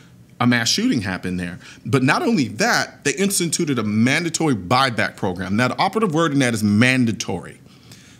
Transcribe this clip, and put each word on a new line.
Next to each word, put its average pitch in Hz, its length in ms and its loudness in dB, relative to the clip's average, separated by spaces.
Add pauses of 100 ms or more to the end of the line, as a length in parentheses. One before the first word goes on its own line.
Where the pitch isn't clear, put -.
(420)
a 123 40 2
mass 120 220 2
shooting 202 320 0
happened 92 400 -4
there. 87 200 -8 (260)
But 123 180 0
not 170 180 2
only 208 280 0
that, 151 560 -2
they 143 80 0
instituted 170 680 -2
a 107 40 -2
mandatory 139 720 0
buyback 110 600 0
program. 92 400 -4
Now, 123 140 2
the - 80 -6
operative 196 360 0
word 160 200 0
in 139 60 2
that 123 140 2
is 107 80 -4
mandatory, 107 1000 0 (580)